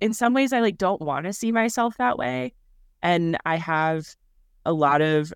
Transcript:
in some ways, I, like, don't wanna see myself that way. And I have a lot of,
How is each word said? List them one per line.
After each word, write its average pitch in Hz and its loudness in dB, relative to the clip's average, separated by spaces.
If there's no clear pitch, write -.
in 220 0
some 240 0
ways, 269 2
I, 247 2
like, 208 2
don't 190 0
wanna 151 -4
see 226 -4
myself 226 0
that 247 0
way. 127 -4
And 170 0
I 160 -2
have 160 -2
a 165 2
lot 147 2
of, 156 2